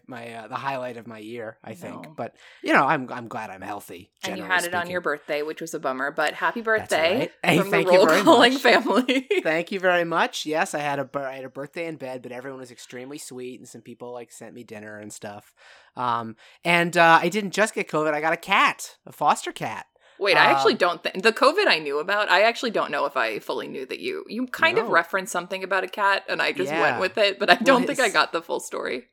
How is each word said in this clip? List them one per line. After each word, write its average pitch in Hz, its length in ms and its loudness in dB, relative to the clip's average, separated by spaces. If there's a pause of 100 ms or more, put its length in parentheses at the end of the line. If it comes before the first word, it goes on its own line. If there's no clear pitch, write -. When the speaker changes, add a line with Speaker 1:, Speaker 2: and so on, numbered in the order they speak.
Speaker 1:
my, 117 300 -14
uh, 110 120 -14
the 123 80 -10
highlight 127 420 -6
of 110 100 -16
my 113 100 -14
year, 110 460 -12
I - 100 -14
think. 170 320 -14
Speaker 2:
No. 156 100 -20
Speaker 1:
But, - 200 -10 (260)
you 302 120 0
know, 147 120 6
I'm, 131 260 0
I'm 120 160 -10
glad 110 220 -10
I'm 95 140 -14
healthy, - 480 -14 (120)
Speaker 2:
And 190 140 -6
you 180 60 -8
Speaker 1:
generally 185 100 -2
Speaker 2:
had 175 120 2
it 175 100 -4
on 175 60 -2
Speaker 1:
speaking. 175 100 -6
Speaker 2:
your 180 100 -4
birthday, 147 400 -4
which 156 200 -8
was 165 120 -10
a 156 60 -6
bummer. 139 320 -4
But 151 240 -2
happy 175 260 -2
Speaker 1:
That's 214 40 -6 (260)
Speaker 2:
birthday 170 300 2
Speaker 1:
right. 180 100 -4 (100)
Hey, 175 160 4
Speaker 2:
from 196 140 0
Speaker 1:
thank - 160 4
Speaker 2:
the 180 60 6
Speaker 1:
you 185 40 10
Speaker 2:
Roll 190 100 8
Speaker 1:
very 175 140 4
Speaker 2:
Calling 254 320 8
Speaker 1:
much. 269 80 -4
Speaker 2:
family. 254 720 2
<laughs> 370 60 0
Speaker 1:
Thank 233 300 -2
you 196 80 -4
very 175 240 2
much. 170 420 -2
Yes, 160 300 -2
I 151 40 -2
had 143 200 -2
a 139 60 -2
bir-, 139 200 -6
I 131 120 -8
had 131 80 -10
a 127 40 -10
birthday 147 380 -10
in 160 80 -8
bed, 127 260 -10
but 120 100 -14
everyone 131 280 -12
was 127 100 -16
extremely 127 480 -16
sweet, 127 420 -14
and 120 80 -20
some 117 140 -20
people, 120 320 -16
like, 120 180 -14
sent 110 220 -18
me 117 100 -18
dinner 107 360 -16
and 104 120 -14
stuff. 104 440 -16 (400)
Um, 117 400 -2 (280)
and, 170 320 2
uh, 165 240 8
I 170 100 0
didn't 196 260 -4
just 214 180 0
get 202 160 -6
covid. 156 240 0
I 151 80 -2
got 160 120 0
a 170 40 -4
cat, 208 580 0 (120)
a - 40 -20
foster 185 400 0
cat. 110 360 -10 (320)
Speaker 2:
Wait, 185 180 4
I 180 140 8
actually - 220 4
Speaker 1:
Um, 208 40 -4
Speaker 2:
don't 175 260 0
think, 180 200 -6
the 220 100 4
covid 320 340 4
I 175 120 4
knew 147 180 -4
about, 190 320 -2
I 180 140 6
actually 233 260 2
don't 175 220 -2
know 139 140 -2
if 135 120 -4
I 113 220 0
fully 127 280 -8
knew 131 200 -10
that - 120 -8
you, 90 280 -8
you 240 180 -8
kind 320 320 0
of 233 80 0
Speaker 1:
No. 214 60 -4
Speaker 2:
referenced 185 400 0
something 185 320 -6
about 185 200 -2
a 185 40 -6
cat, 196 420 0
and 165 140 -2
I 156 80 0
just 180 200 -4
Speaker 1:
Yeah. 160 80 -2
Speaker 2:
went 139 200 2
with 190 180 -2
it, 202 220 2
but 196 100 2
I 175 60 12
Speaker 1:
Well, - 80 -4
Speaker 2:
don't 254 240 4
think 285 120 -4
I 262 40 4
Speaker 1:
his 202 100 2
Speaker 2:
got - 180 2
the - 120 -4
full - 160 -4
story. - 540 -8